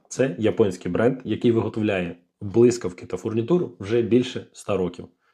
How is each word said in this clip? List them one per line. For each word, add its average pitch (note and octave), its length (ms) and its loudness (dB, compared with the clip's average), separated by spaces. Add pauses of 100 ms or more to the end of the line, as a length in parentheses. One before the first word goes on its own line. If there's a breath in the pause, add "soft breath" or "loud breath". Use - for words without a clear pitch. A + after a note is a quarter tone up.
Це - 320 -2
японський G2 520 0
бренд, - 320 0
який A2 280 0
виготовляє G#2 640 -2 (260)
блискавки G#2+ 640 2
та A2+ 120 -8
фурнітуру A#2 600 -2
вже A2 220 0
більше A#2 520 0
ста - 240 -4
років. F2+ 280 -4 (280)